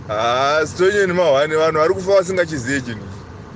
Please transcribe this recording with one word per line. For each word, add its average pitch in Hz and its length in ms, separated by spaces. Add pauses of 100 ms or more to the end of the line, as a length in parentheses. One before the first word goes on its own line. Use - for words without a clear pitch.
(120)
Ah, 127 540
Stonye 190 420
ni 180 60
mahwane, 156 420
vanhu 160 240
vari 165 140
kufa 190 180
vasingachiziye 165 680
chinhu. 110 240 (500)